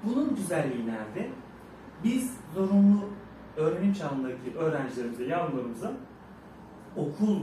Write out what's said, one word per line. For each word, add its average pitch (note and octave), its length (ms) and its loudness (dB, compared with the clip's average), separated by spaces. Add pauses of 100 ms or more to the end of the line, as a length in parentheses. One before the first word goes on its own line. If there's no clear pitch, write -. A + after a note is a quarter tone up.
Bunun A#3+ 320 2
güzelliği C3+ 500 0
nerede? A2+ 440 -4 (720)
Biz B3+ 300 2 (200)
zorunlu G3+ 460 8 (560)
öğrenim F#3 360 4
çağındaki C3+ 640 -4
öğrencilerimize, C3+ 680 -2
yavrularımıza D#3 680 -2 (1040)
okul G3 460 2